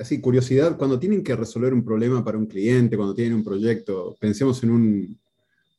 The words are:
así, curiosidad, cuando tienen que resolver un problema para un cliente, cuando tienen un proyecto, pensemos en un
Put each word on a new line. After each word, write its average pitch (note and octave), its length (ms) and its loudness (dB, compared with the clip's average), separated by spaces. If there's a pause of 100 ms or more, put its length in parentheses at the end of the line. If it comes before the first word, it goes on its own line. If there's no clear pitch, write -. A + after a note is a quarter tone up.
así, B2 180 -4
curiosidad, B2+ 560 2
cuando C3+ 240 0
tienen F#3 240 0
que B2+ 120 -2
resolver A#2 360 -2
un B2 140 2
problema A#2 400 0
para G#2+ 120 -4
un G#2+ 100 -2
cliente, A2+ 500 2
cuando G2+ 160 -2
tienen A#2 220 -2
un G#2+ 80 0
proyecto, G2+ 760 -4
pensemos B2 440 0
en A#2 80 2
un G#2+ 480 2 (600)